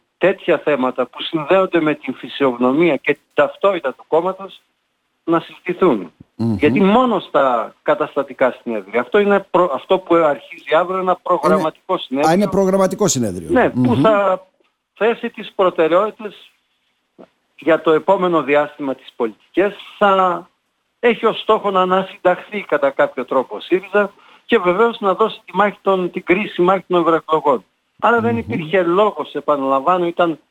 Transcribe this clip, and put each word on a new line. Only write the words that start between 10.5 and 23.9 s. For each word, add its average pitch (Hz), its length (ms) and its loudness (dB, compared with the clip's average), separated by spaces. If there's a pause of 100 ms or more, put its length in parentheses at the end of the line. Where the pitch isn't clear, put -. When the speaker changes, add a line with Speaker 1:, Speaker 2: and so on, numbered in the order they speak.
Speaker 1:
αύριο, 185 200 -2
ένα 185 240 -2
προγραμματικό 170 720 -2
Speaker 2:
Είναι, 175 60 -4
Speaker 1:
συνέδριο. 156 300 -2
Speaker 2:
α, 170 40 4
είναι 196 140 2
προγραμματικό 190 600 0
συνέδριο. 101 420 -4
Speaker 1:
Ναι, 220 200 2
που 120 100 -4
Speaker 2:
Μμμ. 123 200 2
Speaker 1:
θα 202 460 2 (480)
θέσει 233 360 -2
τις 196 240 -16
προτεραιότητες 185 960 0 (1080)
για 156 220 0
το 170 120 0
επόμενο 175 500 0
διάστημα, 143 520 -2
τις - 220 -20
πολιτικές. 165 560 -4 (260)
Θα 190 500 0 (520)
έχει 233 260 0
ως - 140 -2
στόχο 208 300 0
να 185 100 0
ανασυνταχθεί 185 880 -2
κατά 139 220 0
κάποιο 135 340 -2
τρόπο 131 320 -4
ο - 40 -10
σύριζα 196 520 -2 (340)